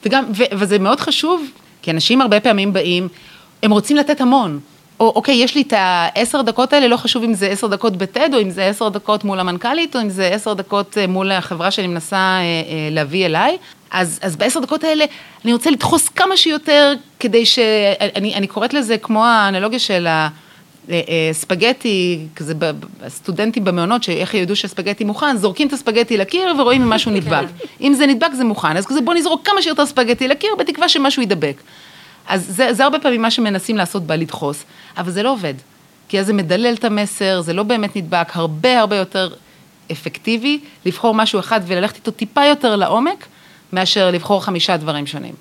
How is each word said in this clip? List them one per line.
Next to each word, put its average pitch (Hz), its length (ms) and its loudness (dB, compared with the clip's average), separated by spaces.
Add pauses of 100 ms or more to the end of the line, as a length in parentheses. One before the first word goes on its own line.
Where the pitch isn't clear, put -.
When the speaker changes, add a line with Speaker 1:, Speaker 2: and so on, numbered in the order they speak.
Speaker 1:
וגם, 247 200 2 (100)
ו-, 214 80 2 (160)
וזה 202 200 2
מאוד 214 200 2
חשוב, 320 460 0 (360)
כי 165 100 -4
אנשים 220 300 2
הרבה 214 180 4
פעמים 202 340 2
באים, 180 340 0 (560)
הם 220 80 6
רוצים 208 260 4
לתת 294 240 2
המון. 247 380 2 (400)
או, 226 160 4
"אוקיי, 262 200 2
יש 240 200 2
לי 294 60 2
את - 160 0
העשר 190 640 0
דקות 240 320 0
האלה, 285 140 6
לא 240 100 4
חשוב 220 260 -2
אם 233 100 2
זה 196 140 0
עשר 196 200 -2
דקות 202 300 0
בטד, 196 360 0
או 247 80 4
אם 196 80 0
זה 185 160 -2
עשר 208 240 0
דקות 208 340 -2
מול 196 160 -2
המנכ"לית, 233 560 -2
או 247 60 -2
אם 214 80 -2
זה 190 180 -2
עשר 208 260 -2
דקות, 196 440 -4
אה, 202 100 0
מול 185 240 -2
החברה 180 400 -2
שאני 190 160 -2
מנסה, 180 300 -6
אה, 185 240 2
אה, - 20 0 (480)
להביא 156 340 0
אליי. 190 320 2 (340)
אז, 180 300 -2
אז 180 140 -4
בעשר 220 240 0
דקות 294 240 -4
האלה, 311 220 2 (400)
אני 233 80 2
רוצה 240 180 2
לדחוס 269 380 2
כמה 381 280 0
שיותר, 302 560 4 (260)
כדי 233 260 2
ש-", - 140 2 (560)
אני, 202 200 -2
אני 196 120 -2
קוראת 214 260 -4
לזה 233 240 0
כמו 220 280 0
האנלוגיה 214 540 2
של 180 280 0
ה-, 156 200 2 (600)
אה, 170 200 -2
אה, 160 240 0
ספגטי, 185 840 0 (160)
כזה 156 180 -6
ב-, 156 120 -4
ב-, 143 200 -6 (180)
הסטודנטים 208 600 -4
במעונות, 185 400 0
שאיך 185 300 -4
ידעו 190 220 0
שספגטי 202 480 -6
מוכן, 233 340 -2
זורקים 202 300 0
את 269 60 -2
הספגטי 233 440 0
לקיר 339 420 0
ורואים 254 220 4
אם 240 80 2
משהו 220 220 0
נדבק. 160 280 0 (200)
Speaker 2:
כן. - 60 -12 (160)
Speaker 1:
אם 277 120 4
זה 294 140 4
נדבק, 277 260 2
זה 254 100 -2
מוכן. 175 340 0
אז 196 80 -2
כזה, 277 160 0
"בוא 320 120 0
נזרוק 320 340 0
כמה 403 140 2
שיותר 311 240 0
ספגטי 247 420 0
לקיר, 302 220 0 (100)
בתקווה 320 300 0
שמשהו 277 340 2
ידבק." 156 380 -2 (680)
אז 190 160 -2 (100)
זה, 240 180 2
זה 247 100 2
הרבה 285 160 2
פעמים 247 220 0
מה 226 100 0
שמנסים 214 460 -2
לעשות 190 260 -2
בה, 160 120 -2
לדחוס, 151 480 -6 (340)
אבל 175 140 -6
זה 190 120 -4
לא 254 80 0
עובד. 185 220 -4 (560)
כי 196 100 0
אז 196 60 0
זה 208 80 0
מדלל 196 400 0
את 220 100 -6
המסר, 208 580 0
זה 165 120 -4
לא 190 100 -2
באמת 220 320 -2
נדבק, 170 380 -2
הרבה, 165 460 0
הרבה 208 160 2
יותר 190 340 -2 (640)
אפקטיבי 226 680 -4 (260)
לבחור 214 300 0
משהו 220 240 0
אחד 220 280 -2
וללכת 185 280 -2
איתו - 160 -8
טיפה 277 340 0
יותר 285 300 2
לעומק, 233 500 0 (480)
מאשר 185 380 2
לבחור 180 340 0
חמישה 180 320 0
דברים 147 300 -4
שונים. - 340 -12